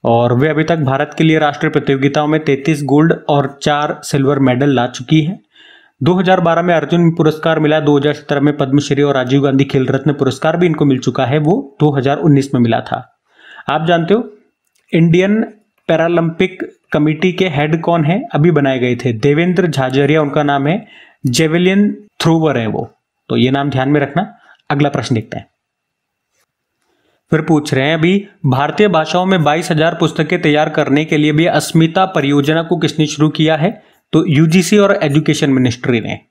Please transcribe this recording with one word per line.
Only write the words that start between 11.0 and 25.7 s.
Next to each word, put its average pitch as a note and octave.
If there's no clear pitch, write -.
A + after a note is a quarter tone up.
है, C3+
वो E3+
दो D3
हज़ार C3+
उन्नीस C#3
में B2
मिला A2+
था। -
आप D#3+
जानते E3+
हो A#3
इंडियन F3+
पैरालंपिक E3
कमेटी D#3
के F#3
हेड D#3
कौन E3+
है, F#3
अभी D#3
बनाए C#3
गए B2
थे, A#2+
देवेंद्र E3+
झाझरिया C#3
उनका C#3+
नाम C#3
है, G3
जेवलिन F3+
थ्रोवर D#3+
है A2+
वो, A2
तो B2
ये A#2+
नाम C#3
ध्यान C3
में D3
रखना। E3
अगला C#3+
प्रश्न A#2
देखते -
हैं। -